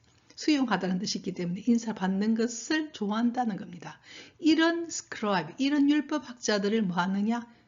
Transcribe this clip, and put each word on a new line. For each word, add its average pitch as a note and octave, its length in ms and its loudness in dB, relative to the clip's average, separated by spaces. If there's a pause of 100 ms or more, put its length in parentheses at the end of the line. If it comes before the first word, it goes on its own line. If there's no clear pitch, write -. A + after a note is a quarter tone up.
(360)
수용하다는 G3 640 0
뜻이 G#3+ 180 -4
있기 F#3 160 -6
때문에 F3+ 320 -4
인사 A3+ 260 2
받는 G3 440 0
것을 D4+ 560 -2
좋아한다는 A3+ 640 0
겁니다. E3+ 440 -12 (380)
이런 E4 500 4
스크라이브, F#3 680 -4
이런 C#4+ 320 4
율법 D4 380 0
학자들을 G#3+ 540 0
뭐 F3 160 0
하느냐? G3+ 480 0 (220)